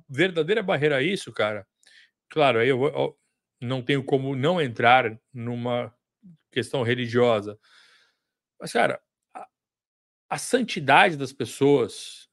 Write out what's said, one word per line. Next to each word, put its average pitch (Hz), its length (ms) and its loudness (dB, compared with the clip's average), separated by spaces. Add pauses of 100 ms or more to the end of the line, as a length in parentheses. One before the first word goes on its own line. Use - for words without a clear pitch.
verdadeira 170 560 -2
barreira 151 340 0
a 131 60 0
isso, 175 300 -4
cara, 107 340 -4 (600)
claro, 135 320 2
aí 117 80 2
eu 135 100 2
vou, 135 120 0
eu 135 300 -6 (420)
não 127 200 -6
tenho 139 220 -2
como 135 320 -2
não 156 240 0
entrar 120 580 4 (160)
numa 120 600 -6 (580)
questão 123 320 -4
religiosa. 117 720 0 (1040)
Mas, - 140 -12
cara, - 260 0 (340)
a, - 140 -18 (840)
a 165 60 -6
santidade 165 800 2
das 139 160 -8
pessoas, - 1000 -2